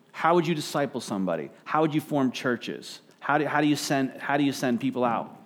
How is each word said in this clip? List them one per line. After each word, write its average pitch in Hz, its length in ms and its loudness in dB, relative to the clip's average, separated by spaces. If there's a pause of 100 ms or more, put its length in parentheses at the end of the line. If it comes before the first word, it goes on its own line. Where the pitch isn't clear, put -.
(100)
How 165 240 2
would 175 100 6
you 160 120 2
disciple 143 440 -2
somebody? 90 500 -2 (140)
How 151 180 2
would 156 120 2
you 156 60 2
form 139 320 0
churches? - 680 -6 (200)
How 143 180 2
do, 143 80 0
how 147 140 0
do 151 80 4
you 143 80 4
send, 135 420 0
how 143 180 -2
do 147 60 2
you 139 100 2
send 123 280 -2
people 127 240 -2
out? 107 420 -2